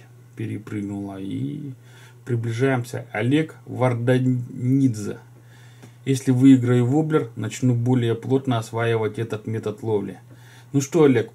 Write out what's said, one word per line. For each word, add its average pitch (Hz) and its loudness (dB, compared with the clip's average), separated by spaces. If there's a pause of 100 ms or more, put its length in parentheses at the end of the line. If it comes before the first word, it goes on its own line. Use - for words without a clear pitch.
(340)
перепрыгнула. 101 -10
И 135 -8 (520)
приближаемся. 120 -2
Олег 135 0 (100)
Варданидзе. 123 0 (880)
Если 135 0
выиграю 123 6
воблер, 151 0
начну 113 -2
более 117 2
плотно 131 -2
осваивать 113 -2
этот 107 -6
метод 107 -6
ловли. 101 -4 (520)
Ну 139 2
что, 156 4
Олег, 123 4